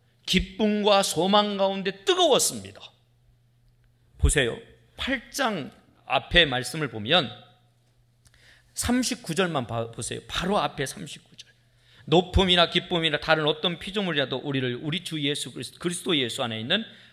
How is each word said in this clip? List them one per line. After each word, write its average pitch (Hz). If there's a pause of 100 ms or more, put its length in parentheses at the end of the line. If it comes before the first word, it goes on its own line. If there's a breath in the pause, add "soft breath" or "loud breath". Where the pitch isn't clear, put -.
(260)
기쁨과 208
소망 202
가운데 196
뜨거웠습니다. 226 (1400)
보세요. - (380)
팔 254
장 214 (360)
앞에 165
말씀을 135
보면 113 (1400 soft breath)
삼십구 240
절만 160
봐-, 117
보세요. 117
바로 180
앞에 143
삼십구 -
절. - (540 soft breath)
"높음이나 180
기쁨이나 165
다른 156
어떤 165
피조물이라도 160
우리를 127
우리 180
주 160
예수 143
그리스-, -
그리스도 175
예수 127
안에 113
있는 175 (280 loud breath)